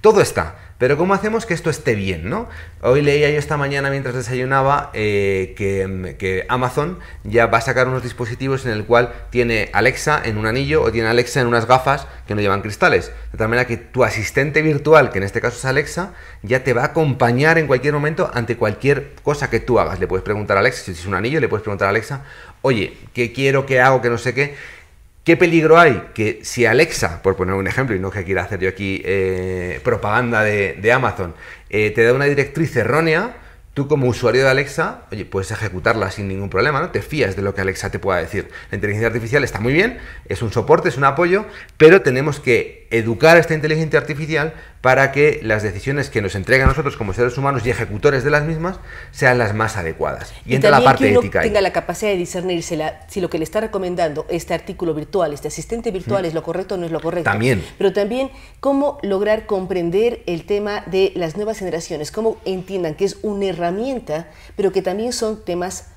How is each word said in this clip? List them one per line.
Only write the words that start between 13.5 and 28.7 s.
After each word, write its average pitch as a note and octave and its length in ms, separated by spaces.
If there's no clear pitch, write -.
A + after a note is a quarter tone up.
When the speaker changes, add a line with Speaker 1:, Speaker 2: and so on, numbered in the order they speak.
Speaker 1:
que A#2 120
tu - 260
asistente C#3 580
virtual, D3 500
que G2+ 60
en F#2+ 60
este G2 180
caso A#2+ 160
es - 80
Alexa, C#3+ 480
ya B2 200
te C3 100
va A#2 100
a - 20
acompañar C#3+ 720
en D#3+ 80
cualquier C#3 300
momento D3+ 360
ante A#2 240
cualquier A#2 580
cosa C#3+ 260
que A2+ 100
tú A#2 200
hagas. F2+ 200
Le F#2 60
puedes F2+ 180
preguntar G2+ 340
a - 20
Alexa, C3 240
si G2+ 80
es E2+ 160
un G2+ 80
anillo, B2 240
le A#2+ 80
puedes G#2+ 160
preguntar G2 240
a - 20
Alexa, A2+ 320
"Oye, G#2 340
¿qué A#2+ 180
quiero, C3+ 320
qué C3 160
hago, C3 220
qué A#2+ 80
no A#2 80
sé A#2 160
qué?". C#3+ 200
¿Qué E3+ 120
peligro E3 420
hay? D3 260
Que G#2+ 300
si A#2+ 220
Alexa, A2 560
por F#2+ 140
poner F#2 200
un G2 120
ejemplo, B2+ 260
y F#2 60
no F#2+ 120
que G2 120
quiera F#2 200
hacer F2+ 180
yo F#2 80
aquí, F#2+ 340